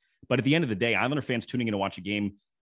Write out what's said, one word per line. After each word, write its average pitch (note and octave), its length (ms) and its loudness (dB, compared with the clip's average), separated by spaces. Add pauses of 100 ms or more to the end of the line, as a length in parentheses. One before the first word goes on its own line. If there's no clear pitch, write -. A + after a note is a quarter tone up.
(300)
But B2 100 4
at A2 60 -4
the C#3 100 4
end E3+ 80 4
of C3 60 -2
the G#2+ 60 0
day, A#2 200 0
Islander B2+ 260 0
fans A#2+ 240 -4
tuning B2 220 -2
in A2 60 0
to G2+ 40 0
watch G2 200 -2
a F#2+ 40 -12
game, G2+ 340 -2 (340)